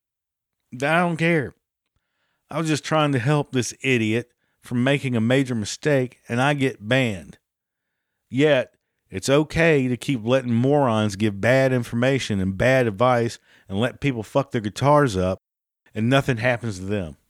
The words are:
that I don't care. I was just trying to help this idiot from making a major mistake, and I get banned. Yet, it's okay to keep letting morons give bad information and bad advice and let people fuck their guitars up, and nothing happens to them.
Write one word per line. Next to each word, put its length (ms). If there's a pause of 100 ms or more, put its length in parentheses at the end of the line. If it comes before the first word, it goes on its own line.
(720)
that 220
I 60
don't 180
care. 360 (960)
I 80
was 100
just 160
trying 280
to 80
help 320
this 300
idiot 500 (280)
from 240
making 320
a 60
major 320
mistake, 720
and 140
I 140
get 340
banned. 480 (920)
Yet, 440 (360)
it's 200
okay 580
to 100
keep 280
letting 280
morons 640
give 260
bad 320
information 680
and 180
bad 280
advice 540 (280)
and 120
let 220
people 220
fuck 280
their 100
guitars 560
up, 220 (540)
and 160
nothing 280
happens 420
to 60
them. 320 (120)